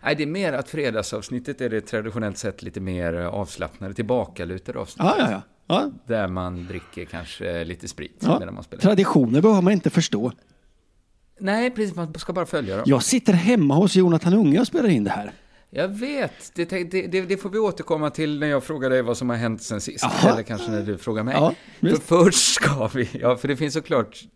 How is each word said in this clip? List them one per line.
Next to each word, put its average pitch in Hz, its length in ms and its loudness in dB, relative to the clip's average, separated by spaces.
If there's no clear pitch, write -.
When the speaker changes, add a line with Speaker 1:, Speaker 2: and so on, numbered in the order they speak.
Speaker 1:
Nej, 151 120 0
det 151 80 -2
är 143 40 -2
mer 170 260 -2
att 131 160 -4
fredagsavsnittet 123 920 -4
är 123 80 -2
det 110 120 -2
traditionellt 107 560 -6
sett - 240 -8
lite - 180 -10
mer 90 340 -4
avslappnade, 92 800 -8
tillbakalutade 101 840 -4
avsnittet. - 380 0
Speaker 2:
Ja, 254 80 2
ja, 120 60 0
ja. 98 100 -6
Ja. 262 240 0
Speaker 1:
Där 107 200 -2
man 90 400 -6
dricker 90 380 -12
kanske 87 580 -8
lite 85 240 -10
sprit - 320 -14
Speaker 2:
Ja. 80 200 0
Speaker 1:
medan 90 140 -10
man 95 100 -14
spelar. - 180 -14
Speaker 2:
Traditioner 156 600 4
behöver 208 200 6
man 185 120 6
inte 165 160 2
förstå. 120 420 0
Speaker 1:
Nej, 220 320 0
precis, 208 240 -4
man 165 180 -6
ska 165 200 -10
bara 170 120 -2
följa 117 300 -4
dem. 107 120 -2
Speaker 2:
Jag 135 160 4
sitter 226 300 2
hemma 170 420 4
hos 185 200 4
Jonathan 175 380 6
Unge 185 260 6
och 254 80 2
spelar 262 220 2
in 120 140 4
det 98 60 0
här. 104 220 -6
Speaker 1:
Jag 160 180 -2
vet. 226 680 -6
Det, 170 140 -2
det, 185 140 -4
det, 185 140 -2
det 185 160 -2
får 196 120 -8
vi 208 100 -2
återkomma 160 500 0
till 151 300 -4
när 151 80 -2
jag 143 160 0
frågar 135 260 -4
dig 127 120 4
vad 117 160 0
som 127 120 -2
har 120 80 0
hänt 113 260 -2
sen 104 180 -6
sist. - 240 -6
Speaker 2:
Jaha. - 100 6
Speaker 1:
Eller 110 100 -2
kanske 107 280 -6
när 107 100 -4
du 101 160 -4
frågar 107 260 -4
mig. 123 140 -4
Speaker 2:
Ja, 160 160 4
Speaker 1:
För 165 80 2
Speaker 2:
visst. 160 160 2
Speaker 1:
först 170 500 6
ska 139 340 0
vi... 123 220 -2
Ja, 123 160 2
för - 100 -6
det 143 80 0
finns 139 180 -4
såklart 147 500 -2